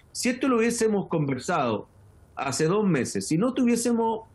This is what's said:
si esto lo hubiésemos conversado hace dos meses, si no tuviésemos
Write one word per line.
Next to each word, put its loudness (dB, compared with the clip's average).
si -2
esto -2
lo 2
hubiésemos 0
conversado -2
hace -2
dos 2
meses, 0
si 2
no 0
tuviésemos 0